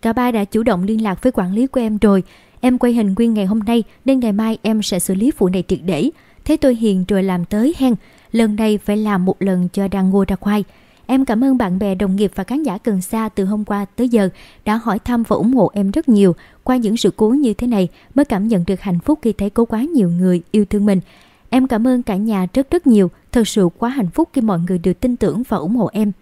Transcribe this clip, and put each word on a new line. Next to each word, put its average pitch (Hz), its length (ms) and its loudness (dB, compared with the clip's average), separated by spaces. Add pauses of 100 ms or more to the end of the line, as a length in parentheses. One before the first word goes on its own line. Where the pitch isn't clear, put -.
Cả 226 120 -2
ba 247 180 0
đã 214 140 0
chủ 220 180 -2
động 196 200 2
liên 220 200 -2
lạc 190 200 -4
với 254 80 4
quản 185 220 -2
lý 240 140 0
của 262 120 -2
em 220 180 -2
rồi. 196 260 4 (380)
"Em 254 160 2
quay 240 160 2
hình 214 200 2
nguyên 233 200 2
ngày 208 120 0
hôm 214 140 0
nay 220 240 0 (220)
nên 269 140 2
ngày 233 120 0
mai 220 300 -2
em 220 220 0
sẽ 190 160 -2
xử 185 160 -2
lý 226 220 2
vụ 190 120 2
này 185 180 -2
triệt 190 180 -2
để. 180 240 0 (360)
Thấy 302 120 2
tôi 262 180 4
hiền 202 320 0
rồi 190 160 0
làm 180 220 -2
tới 240 320 0
hen. 262 180 2 (360)
Lần 220 240 0
này 214 220 0
phải 208 200 -2
làm 208 280 0
một - 160 -2
lần 185 320 0
cho 196 140 -2
đàn 190 220 0
ngô 196 180 2
ra 196 80 -2
khoai. 208 280 -2 (420)
Em 262 200 0
cảm 226 180 0
ơn 269 140 2
bạn 190 220 -2
bè, 202 160 -2
đồng 190 200 -2
nghiệp 202 200 0
và 196 80 -4
khán 277 200 -4
giả 208 200 -4
gần 196 180 -2
xa 220 340 -6
từ 196 100 -2
hôm 214 200 -4
qua 202 200 -4 (100)
tới 247 140 -2
giờ 208 200 2 (360)
đã 214 100 0
hỏi 226 240 -2
thăm 240 280 -2
và 208 80 0
ủng 240 180 0
hộ 220 200 2
em 196 180 -2
rất 302 180 -2
nhiều. 202 260 4 (280)
Qua 254 120 0
những 226 220 -2
sự 208 200 0
cố 214 120 2
như 254 240 2
thế 240 140 -4
này 202 200 0 (280)
mới 285 100 2
cảm 208 220 -2
nhận 196 200 0
được 190 140 -4
hạnh 175 180 -2
phúc 302 220 0
khi 220 120 -2
thấy 202 160 -4
có 226 160 0
quá 226 160 -4
nhiều 269 280 2
người 175 320 2 (100)
yêu 208 140 2
thương 202 200 -2
mình. 196 140 2 (500)
Em 262 180 2
cảm 233 200 0
ơn 254 160 0
cả 208 120 -4
nhà 196 380 -2
rất 269 180 0
rất 349 160 0
nhiều. 202 240 4 (200)
Thật 226 160 2
sự 185 300 2
quá 233 120 -2
hạnh 254 240 -2
phúc 330 200 0
khi 269 80 0
mọi 208 260 0
người 185 100 -2
đều 175 160 0
tin 247 220 -2
tưởng 202 340 -2
và 208 80 0
ủng 170 180 -2
hộ 214 180 0
em." 214 180 0 (100)